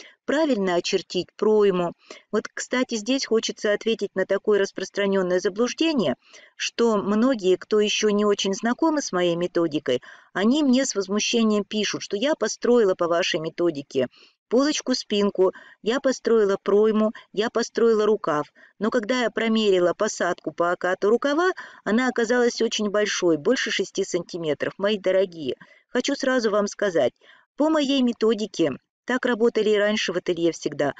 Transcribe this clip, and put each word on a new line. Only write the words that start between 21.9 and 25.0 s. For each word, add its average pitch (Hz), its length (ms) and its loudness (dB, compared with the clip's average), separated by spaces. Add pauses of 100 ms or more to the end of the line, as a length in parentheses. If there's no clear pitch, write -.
оказалась 240 540 0
очень 214 300 -2
большой, 185 460 0
больше 214 340 -2
шести 196 320 -4
сантиметров. 170 720 -6
Мои 202 220 -2
дорогие, 185 560 -2 (340)